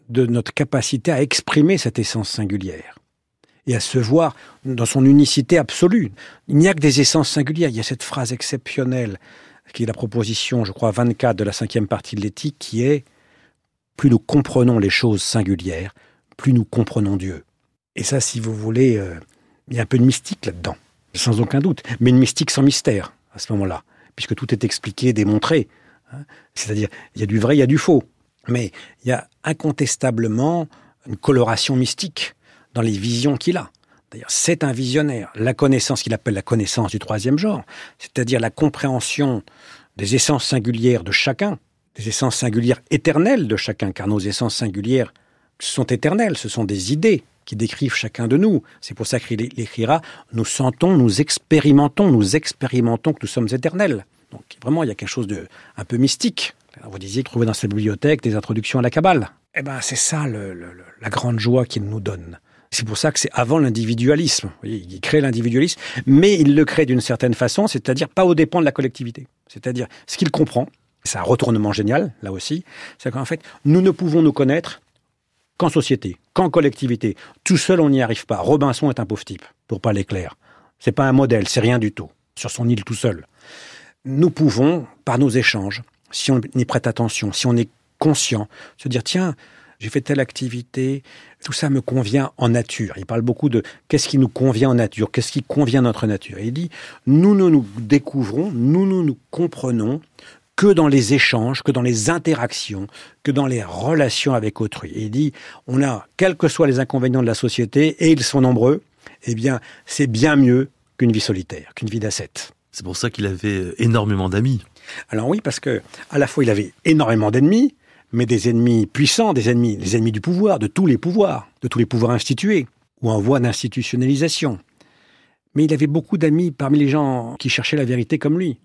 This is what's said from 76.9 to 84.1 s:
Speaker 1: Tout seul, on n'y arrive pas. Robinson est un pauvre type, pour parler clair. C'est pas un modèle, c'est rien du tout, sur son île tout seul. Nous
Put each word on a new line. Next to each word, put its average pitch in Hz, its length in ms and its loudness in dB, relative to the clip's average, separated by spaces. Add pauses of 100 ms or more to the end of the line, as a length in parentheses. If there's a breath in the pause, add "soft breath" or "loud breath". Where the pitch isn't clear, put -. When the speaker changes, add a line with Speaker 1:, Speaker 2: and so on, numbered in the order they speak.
Speaker 1:
Tout 180 140 2
seul, 185 220 2
on 156 100 4
n'y 135 120 2
arrive 113 240 -4
pas. 107 120 -4
Robinson 139 520 2
est 127 100 -4
un 113 60 -4
pauvre 101 200 -8
type, - 200 -14 (220)
pour 101 140 -6
parler 101 240 -2
clair. 92 300 -8 (440 soft breath)
C'est - 120 -2
pas 135 160 0
un 131 60 2
modèle, 117 340 2
c'est - 120 -2
rien 120 200 2
du 107 120 -2
tout, 80 180 -14 (260)
sur - 140 -12
son 120 180 -4
île 113 160 0
tout 117 120 -8
seul. 95 320 -4 (800 loud breath)
Nous 143 260 2